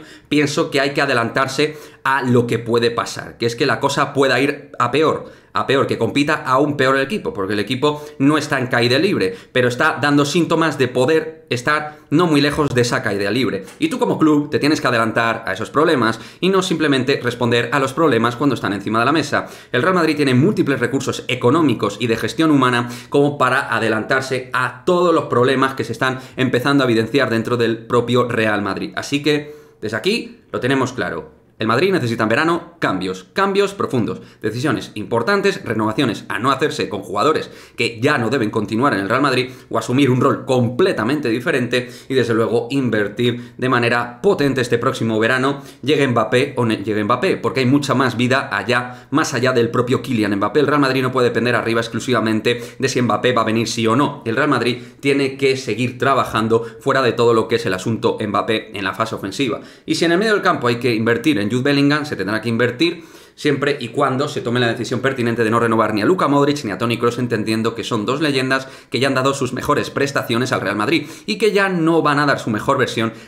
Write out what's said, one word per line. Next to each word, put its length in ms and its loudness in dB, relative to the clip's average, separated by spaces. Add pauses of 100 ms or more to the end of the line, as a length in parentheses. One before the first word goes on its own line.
(280)
pienso 420 0
que 100 0
hay 100 0
que 100 -2
adelantarse 800 0 (260)
a 180 0
lo 240 4
que 120 -2
puede 320 0
pasar, 480 -6
que 80 -2
es 100 -4
que 80 -2
la 160 0
cosa 320 -2
pueda 260 2
ir 400 -2
a 120 0
peor, 420 0 (200)
a 140 -4
peor, 200 2
que 120 -2
compita 480 0
aún 300 2
peor 200 2
el 60 2
equipo, 300 -4
porque 220 -4
el 60 0
equipo 440 -2 (140)
no 200 4
está 200 -2
en 100 -2
caída 300 2
libre, 380 0 (160)
pero 160 4
está 320 0
dando 240 4
síntomas 540 0
de 100 2
poder 640 0
estar 480 -2 (120)
no 160 4
muy 140 4
lejos 340 2
de 60 4
esa 220 0
caída 280 -2
libre. 340 -2 (140)
Y 100 0
tú 100 -4
como 200 0
club 320 4
te 80 0
tienes 220 2
que 60 -2
adelantar 600 0
a 60 -2
esos 180 -6
problemas 500 2 (200)
y 80 2
no 140 2
simplemente 600 0
responder 500 0
a 60 2
los 140 0
problemas 440 2
cuando 180 2
están 180 -2
encima 280 -2
de 40 2
la 80 2
mesa. 360 -2 (240)
El 100 2
Real 120 2
Madrid 220 2
tiene 180 2
múltiples 460 2
recursos 480 -2
económicos 720 2
y 60 -2
de 100 0
gestión 340 0
humana 380 2 (200)
como 280 2
para 380 0
adelantarse 800 -2
a 320 -4
todos 300 4
los 100 2
problemas 500 2
que 100 -4
se 80 -6
están 280 -2 (160)
empezando 480 2
a 20 2
evidenciar 440 2
dentro 260 0
del 220 0
propio 500 0
Real 340 0
Madrid. 320 -6
Así 280 -4
que, 320 -2 (260)
desde 160 -6
aquí, 440 -4 (120)
lo 80 -4
tenemos 320 0
claro. 480 -8 (200)
El 60 -4
Madrid 260 2
necesita 300 -2
en 80 0
verano 480 0
cambios, 560 -4
cambios 400 0
profundos, 480 -2 (180)
decisiones 540 -4
importantes, 680 -2
renovaciones 680 -2
a 80 -4
no 140 0
hacerse 360 -2
con 140 -6
jugadores 480 -2 (260)
que 240 -2
ya 160 2
no 140 -2
deben 180 0
continuar 460 0
en 60 0
el 100 -2
Real 100 2
Madrid 300 0 (180)
o 80 -4
asumir 340 2
un 120 2
rol 240 0
completamente 840 0
diferente 600 -2 (180)
y, 60 -4
desde 180 2
luego, 380 0
invertir 880 -2
de 100 -2
manera 540 0
potente 400 2
este 160 0
próximo 400 0
verano, 440 0 (200)
llegue 260 2
Mbappé 480 0
o 80 0
no 80 2
llegue 320 -2
Mbappé, 320 0
porque 240 -2
hay 60 2
mucha 260 2
más 240 0
vida 340 0
allá, 600 -2
más 240 0
allá 180 2
del 160 2
propio 320 0
Kylian 360 0
Mbappé. 240 0
El 60 4
Real 140 2
Madrid 220 2
no 100 0
puede 160 2
depender 280 0
arriba 260 0
exclusivamente 760 0 (200)
de 100 -2
si 140 0
Mbappé 320 2
va 80 2
a 20 -2
venir 240 0
sí 180 -2
o 100 4
no. 280 0
El 100 -2
Real 140 0
Madrid 300 0 (220)
tiene 360 0
que 220 2
seguir 400 -4
trabajando 640 0 (160)
fuera 220 2
de 100 2
todo 220 4
lo 140 2
que 80 2
es 100 -2
el 80 0
asunto 440 -2
Mbappé 600 -2
en 40 -8
la 120 -2
fase 200 -4
ofensiva. 460 -4 (240)
Y 120 -2
si 100 0
en 60 4
el 60 4
medio 140 2
del 80 2
campo 260 0
hay 100 2
que 180 0
invertir 440 2
en 120 -2
Jude 140 0
Bellingham, 420 2
se 80 -8
tendrá 260 -4
que 80 -6
invertir 560 0 (300)
siempre 460 -2
y 80 -8
cuando 400 -2
se 120 -8
tome 200 0
la 80 2
decisión 320 -4
pertinente 420 0
de 80 2
no 80 2
renovar 360 2
ni 60 0
a 40 0
Luka 240 2
Modric 360 2
ni 60 -4
a 80 -6
Toni 180 0
Kroos, 220 0
entendiendo 560 -2
que 80 -6
son 240 -4
dos 140 0
leyendas 480 0 (200)
que 120 -2
ya 80 2
han 60 -2
dado 200 0
sus 180 -4
mejores 380 -2
prestaciones 640 -2
al 80 0
Real 160 -2
Madrid 320 0 (180)
y 120 -4
que 120 2
ya 180 2
no 340 2
van 180 2
a 60 2
dar 120 2
su 120 -4
mejor 280 0
versión 340 0 (160)